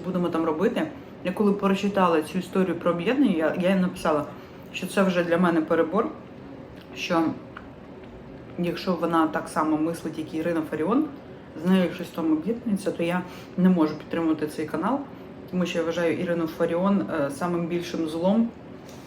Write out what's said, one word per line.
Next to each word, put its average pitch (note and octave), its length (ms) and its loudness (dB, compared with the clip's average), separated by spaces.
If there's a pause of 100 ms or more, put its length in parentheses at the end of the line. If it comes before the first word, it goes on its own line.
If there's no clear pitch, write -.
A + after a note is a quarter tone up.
будемо F3 240 0
там E3 160 0
робити. E3 420 2 (380)
Я F3+ 80 -2
коли G3+ 200 4
прочитала F#3+ 720 4
цю E3+ 160 -4
історію F3 360 0
про F3 160 0
об'єднання, G3 460 4
я, D#3+ 240 2
я F3+ 100 4
їй F#3+ 100 4
написала, E3 440 2 (480)
що - 140 -6
це G3 160 2
вже F3+ 220 4
для E3 140 2
мене E3+ 220 4
перебор, E3 480 2 (880)
що E3 260 0 (1400)
якщо F3 360 -2
вона E3 320 4
так D#3 220 -2
само D#3 280 2
мислить, D#3+ 420 -2
як - 160 -8
і - 20 -2
Ірина E3 340 0
Фаріон, F#3 340 2 (600)
з F3+ 40 2
нею F#3 260 4
щось - 140 -10
там D#3+ 240 0
об'єднується, F#3+ 580 0
то E3+ 120 -2
я F3 200 0 (340)
не F#3 120 6
можу D#3+ 260 4
підтримувати D#3 520 0
цей D#3 200 -4
канал, G3+ 340 0 (500)
тому F3+ 160 0
що E3+ 120 -2
я E3 60 2
вважаю E3 360 0
Ірину E3+ 260 0
Фаріон, E3+ 540 2
е, D#3 300 -2
самим F3 360 -2
більшим E3+ 420 -2
злом F#3+ 400 2 (580)